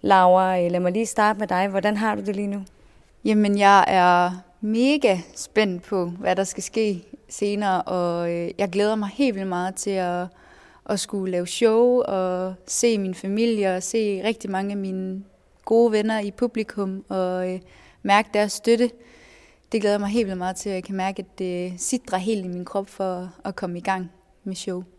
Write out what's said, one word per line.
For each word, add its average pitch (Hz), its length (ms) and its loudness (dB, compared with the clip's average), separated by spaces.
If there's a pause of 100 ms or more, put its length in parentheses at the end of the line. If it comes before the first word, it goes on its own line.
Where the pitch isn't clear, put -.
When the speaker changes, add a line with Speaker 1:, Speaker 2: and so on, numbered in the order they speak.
Speaker 1:
Laura, 185 580 6
øh, 175 100 0
lad 180 100 0
mig 180 120 0
lige 220 140 0
starte 214 320 2
med 208 100 -4
dig. 185 200 0
Hvordan 196 280 0
har 214 180 0
du 208 80 -6
det 196 140 -6
lige 208 120 -4
nu? 202 140 -6 (640)
Speaker 2:
Jamen, 208 340 4
jeg 196 300 8
er 180 420 6 (300)
mega 226 580 2 (160)
spændt 190 480 -2
på, 180 240 -2
hvad 185 300 -2
der 190 80 0
skal 190 180 -8
ske 208 420 -4 (240)
senere, 202 540 -2
og, 175 500 -2
øh, 170 260 -4
jeg 196 120 -2
glæder 208 260 0
mig 208 180 -4
helt 262 200 0
vildt 190 140 -6
meget 180 260 -4
til - 160 -6
at, 180 360 -2 (600)
at 196 140 -2
skulle 190 300 -6
lave 175 160 -2
show 233 560 4
og 185 520 -2 (120)
se 233 320 0
min 185 160 -4
familie 202 640 0
og 185 60 -6
se 208 420 -2
rigtig 220 260 -4
mange 196 200 -4
af 202 60 -6
mine 190 460 -6 (420)
gode 226 280 4
venner 214 280 0
i 202 100 -6
publikum 202 800 -4
og, 185 440 -2
øh, 185 80 -8 (420)
mærke 202 320 4
deres 208 180 2
støtte. 233 380 2 (840)
Det 226 80 0
glæder 208 140 2
jeg 208 60 0
mig 202 80 -4
helt 220 180 0
vildt 185 120 -6
meget 180 180 -4
til, 202 140 -6
og 190 40 -4
jeg 185 100 -6
kan 196 120 -8
mærke, 190 220 -4
at - 200 -14
det 180 420 -4
sidrer 240 380 -4
helt 196 260 -2
i 180 40 -8
min 180 160 -8
krop 196 240 -6
for 185 400 -6 (160)
at 196 120 -8
komme 175 220 -6
i - 20 -8
gang 185 300 -4 (340)
med 190 100 -8
show. 180 300 -8 (140)